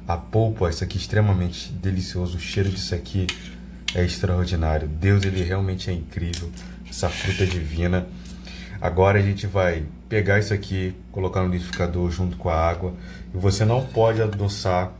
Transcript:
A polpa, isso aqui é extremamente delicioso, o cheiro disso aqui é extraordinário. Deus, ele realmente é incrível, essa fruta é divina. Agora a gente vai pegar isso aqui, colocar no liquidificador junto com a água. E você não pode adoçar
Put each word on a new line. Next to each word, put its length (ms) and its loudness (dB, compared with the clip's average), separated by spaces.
A 120 -2
polpa, 520 2
isso 140 -2
aqui 160 -4
é 20 0
extremamente 720 2
delicioso, 640 -2
o 40 -4
cheiro 280 0
disso 240 -4
aqui 360 -2
é 100 4
extraordinário. 840 0
Deus, 340 4
ele 220 0
realmente 460 -2
é 20 0
incrível, 580 -4
essa 180 -4
fruta 360 -2
é 20 2
divina. 580 0
Agora 400 6
a 20 4
gente 240 2
vai 380 2
pegar 320 4
isso 120 -2
aqui, 400 -2
colocar 320 -2
no 60 2
liquidificador 600 0
junto 260 -2
com 120 -4
a 80 2
água. 380 0
E 60 -6
você 260 4
não 220 2
pode 340 4
adoçar 800 0